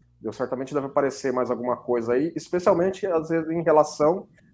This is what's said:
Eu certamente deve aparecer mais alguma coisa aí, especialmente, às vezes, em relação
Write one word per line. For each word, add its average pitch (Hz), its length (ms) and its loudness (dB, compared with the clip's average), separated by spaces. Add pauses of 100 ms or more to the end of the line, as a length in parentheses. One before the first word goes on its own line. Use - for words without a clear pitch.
(220)
Eu 107 100 -6
certamente 131 420 -6
deve 139 120 -2
aparecer 135 460 0
mais 123 180 0
alguma 120 280 -2
coisa 120 340 -2
aí, 147 240 0
especialmente, 180 680 0
às 160 240 0
vezes, 165 200 0
em 165 120 -2
relação 156 640 4 (260)